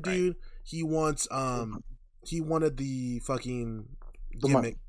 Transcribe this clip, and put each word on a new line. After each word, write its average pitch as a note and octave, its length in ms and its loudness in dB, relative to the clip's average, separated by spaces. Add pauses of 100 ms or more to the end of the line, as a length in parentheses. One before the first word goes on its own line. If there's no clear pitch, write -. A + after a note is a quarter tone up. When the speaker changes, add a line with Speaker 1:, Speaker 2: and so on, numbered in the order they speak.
Speaker 1:
Right. F#3 100 0
Speaker 2:
dude, F3+ 220 4 (280)
he D#3+ 180 -4
wants, D#3 480 2
um, A#2+ 540 -2 (400)
he E3 160 -2
wanted D#3 380 2
the B2+ 420 -2
fucking A#2+ 680 -2 (540)
Speaker 3:
The C#3 80 6
money. B2+ 200 6
Speaker 2:
gimmick. A2+ 100 -6 (100)